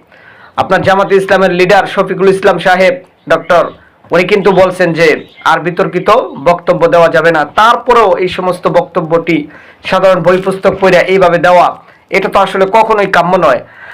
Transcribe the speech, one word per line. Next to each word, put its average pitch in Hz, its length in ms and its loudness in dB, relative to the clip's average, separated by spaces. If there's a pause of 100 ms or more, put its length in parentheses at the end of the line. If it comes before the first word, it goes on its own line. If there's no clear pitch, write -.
(560)
আপনার 175 260 -2
জামাতে 196 340 0
ইসলামের 190 360 0
লিডার 185 340 2
শফিকুল 190 420 -2
ইসলাম 190 300 0
সাহেব 185 360 0 (340)
ডক্টর, 160 360 0 (460)
উনি 175 140 0
কিন্তু 202 280 0
বলছেন 180 400 0
যে 156 340 0 (180)
আর 160 160 0
বিতর্কিত 175 500 -4 (340)
বক্তব্য 170 440 0
দেওয়া 170 200 4
যাবে 160 240 0
না। 151 120 0
তারপরেও 220 720 0
এই 185 120 -4
সমস্ত 180 400 -6
বক্তব্যটি 165 800 -2 (360)
সাধারণ 185 380 0
বই 185 160 2
পুস্তক 185 420 -2
পড়ে 180 180 2
এইভাবে 180 400 2
দেওয়া, 170 400 2 (320)
এটা 196 180 -2
তো 208 100 -2
আসলে 190 340 0
কখনোই 220 340 2
কাম্য 180 300 0
নয়। 147 240 0 (340)